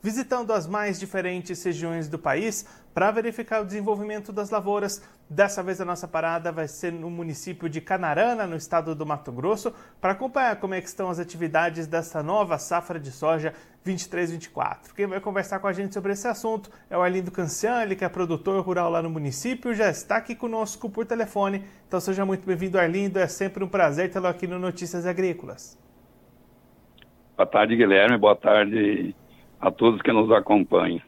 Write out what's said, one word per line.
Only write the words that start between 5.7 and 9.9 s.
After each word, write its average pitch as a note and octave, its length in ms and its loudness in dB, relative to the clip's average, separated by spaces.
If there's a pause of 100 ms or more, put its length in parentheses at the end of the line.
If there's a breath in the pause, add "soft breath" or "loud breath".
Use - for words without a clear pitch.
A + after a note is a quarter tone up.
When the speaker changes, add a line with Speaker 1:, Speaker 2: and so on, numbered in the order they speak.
Speaker 1:
a F#3 40 -2
nossa F3 240 -6
parada E3 420 0
vai D#3+ 160 -4
ser E3+ 260 -6
no E3 160 -8
município E3+ 600 -8
de D#3 120 -4
Canarana, F#3+ 640 0
no E3+ 120 -6
estado D#3+ 380 -2
do D3+ 120 -6
Mato D3 240 -6
Grosso, F#3+ 420 -2 (280 loud breath)